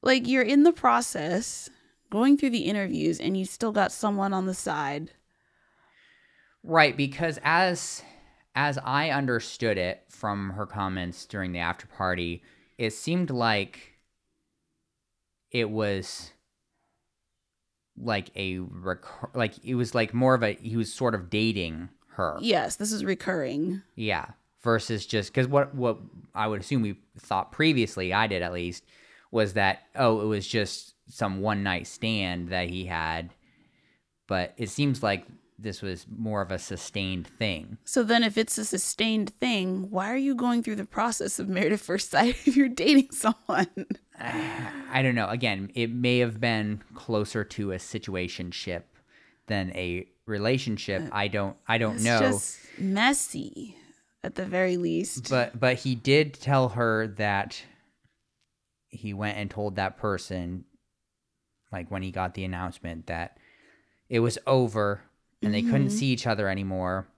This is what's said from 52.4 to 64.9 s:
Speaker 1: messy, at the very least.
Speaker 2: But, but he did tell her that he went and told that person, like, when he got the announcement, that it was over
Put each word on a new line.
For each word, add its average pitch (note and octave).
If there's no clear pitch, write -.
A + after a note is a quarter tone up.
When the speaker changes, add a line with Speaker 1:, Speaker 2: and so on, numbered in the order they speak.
Speaker 1:
messy, G#3
at -
the F#3+
very F#3
least. E3+
Speaker 2:
But, B2
but B2+
he C3
did C#3
tell C3+
her A2
that G#2
he G#2
went G#2
and G2+
told G#2
that F#2+
person, F#2
like, F2+
when G2
he F#2
got F#2
the F#2+
announcement, F2
that E2+
it A#2
was A#2
over A2